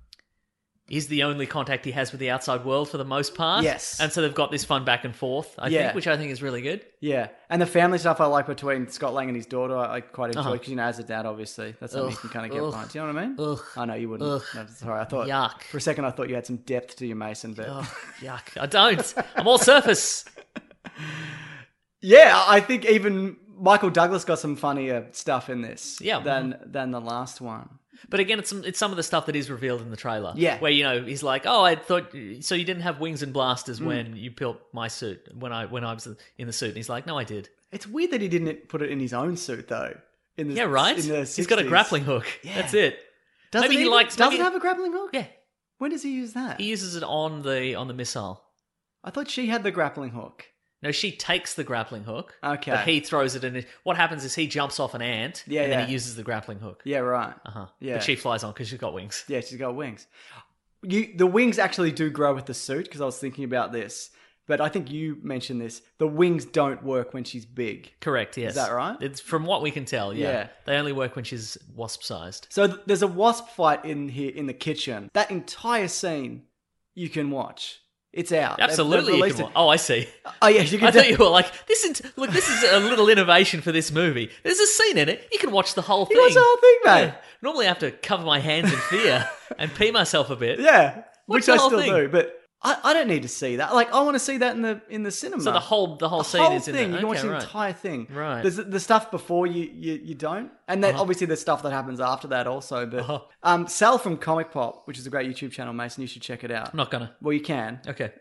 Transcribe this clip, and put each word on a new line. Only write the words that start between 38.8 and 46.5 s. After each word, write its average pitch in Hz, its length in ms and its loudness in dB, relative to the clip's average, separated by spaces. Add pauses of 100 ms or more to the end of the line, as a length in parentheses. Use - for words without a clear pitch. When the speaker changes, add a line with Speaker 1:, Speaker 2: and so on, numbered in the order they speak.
Speaker 2:
it 143 100 -4
in 143 80 -4
his 127 140 -4
own 156 240 -2
suit, 123 320 -10
though. 107 260 -6 (440)
In 151 100 -4
the, 139 60 -4
Speaker 1:
Yeah, 233 80 -2
right? 170 360 2
Speaker 2:
in 156 100 -2
the 151 100 -2
Speaker 1:
He's 139 280 -4
got 226 120 4
a - 20 2
Speaker 2:
sixties. 143 80 0
Speaker 1:
grappling 165 360 4
hook. 131 220 -2 (160)
Speaker 2:
Yeah. 185 120 -12
Speaker 1:
That's 180 180 -4
it. 190 260 4 (520)
Speaker 2:
Doesn't 233 180 2
Speaker 1:
Maybe 277 100 4
he 285 80 4
Speaker 2:
he, 240 40 4
Speaker 1:
likes, 233 260 4
Speaker 2:
does 240 140 6
Speaker 1:
maybe - 100 0
Speaker 2:
it 349 40 2
have 370 100 2
a 370 60 -2
grappling 359 320 -2
hook? 370 200 -6
Speaker 1:
Yeah. 254 140 -4 (500)
Speaker 2:
When 285 140 -6
does 311 120 -6
he 277 120 -6
use 247 180 -8
that? 240 260 -8